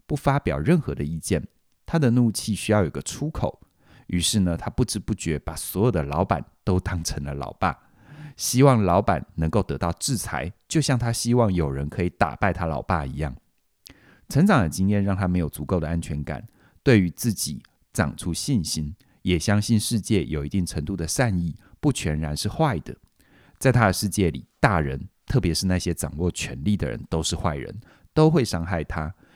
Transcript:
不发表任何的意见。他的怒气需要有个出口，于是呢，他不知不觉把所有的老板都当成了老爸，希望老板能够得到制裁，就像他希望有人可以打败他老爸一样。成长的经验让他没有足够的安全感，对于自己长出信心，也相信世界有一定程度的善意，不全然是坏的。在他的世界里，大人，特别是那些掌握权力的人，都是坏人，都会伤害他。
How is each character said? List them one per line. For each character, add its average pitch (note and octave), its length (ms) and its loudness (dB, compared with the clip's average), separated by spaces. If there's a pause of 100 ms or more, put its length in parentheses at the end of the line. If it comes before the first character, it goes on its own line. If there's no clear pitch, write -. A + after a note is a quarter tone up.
不 D3+ 80 -2
发 C#3 240 0
表 C#2 180 -2
任 D3+ 220 4
何 C#2+ 160 -4
的 D2 80 -4
意 D#2+ 160 -4
见。 - 260 0 (400)
他 E3 140 -2
的 C3+ 120 4
怒 A#2+ 200 4
气 G#2 240 -4
需 - 160 -2
要 G#2 140 4
有 D2 40 -2
个 C#2 120 -8
出 - 280 -6
口， - 320 -6 (460)
于 F2 140 -2
是 G#2 180 0
呢， F2 160 2
他 - 140 -8
不 - 160 0
知 - 120 -4
不 - 160 -6
觉 D#2+ 240 -2
把 D#2+ 160 -10
所 F2+ 300 -4
有 B2 80 4
的 E2+ 120 0
老 C#2+ 200 -2
板 F2 220 -2 (180)
都 F#2 160 2
当 F2 240 -4
成 - 220 -6
了 C#2+ 80 -6
老 C2+ 180 -8
爸， - 260 -2 (600)
希 - 260 2
望 B2+ 180 8
老 F#2 200 4
板 F2 240 0 (100)
能 D#2+ 140 0
够 G2+ 120 2
得 D2 160 -4
到 E2+ 140 -2
制 - 240 -4
裁， D#2 380 -6 (160)
就 E3 100 2
像 C#3 180 2
他 A#2 140 -2
希 A#2+ 220 0
望 A2+ 200 4
有 D#2+ 160 2
人 C#2 200 -2
可 - 120 -4
以 F2 100 0
打 E2 260 -2
败 F#2+ 160 0
他 F2 120 -4
老 D2+ 160 -4
爸 D#2 240 -2
一 C2+ 120 -8
样。 C#2+ 180 -4 (920)
成 D#3+ 180 4
长 D#3+ 140 6
的 D#2+ 80 2
经 F#2 180 0
验 G#2 160 4
让 G2 140 0
他 F#2+ 100 0
没 F2+ 120 2
有 D#2 100 0
足 D2 160 -8
够 F2 160 0
的 D2 60 -2
安 E2 140 0
全 D2 220 -6
感， D2+ 240 -10 (340)
对 A#2 180 6
于 F2 120 2
自 A#2+ 200 -2
己 D2+ 300 -6 (320)
长 D#2+ 240 -2
出 F2 160 -4
信 A2 300 -2
心， D2+ 320 -6 (260)
也 F2+ 160 2
相 G#2 240 2
信 A2 180 2
世 G#2+ 220 -2
界 F#2 240 0
有 C#2+ 180 -4
一 D2 60 -6
定 F#2 160 0
程 - 180 -4
度 F#2+ 140 -4
的 E2 100 -4
善 A2+ 300 0
意， E2+ 180 -2 (240)
不 C#3+ 140 2
全 D#2 260 -2
然 D2+ 160 -4
是 - 140 -4
坏 C3+ 300 -2
的。 B1 160 -12 (640)
在 C3 120 4
他 A#2 160 6
的 F2+ 60 4
世 - 160 -2
界 F2 220 2
里， - 160 -8 (120)
大 G#2 200 4
人， C#2 280 -2 (200)
特 C3+ 120 2
别 F2 140 2
是 F#2+ 140 -2
那 F#2 100 2
些 F2 160 -2
掌 D2+ 240 -6
握 F2 140 0
权 - 320 -8
力 G#2 120 2
的 D2 140 -2
人， A1+ 200 -8
都 D#2+ 120 0
是 - 140 -4
坏 D#2+ 200 -2
人， C2 180 -8 (400)
都 D#3 180 6
会 B2+ 120 4
伤 E2 220 -2
害 E2+ 180 -2
他。 D#2 300 -6 (220)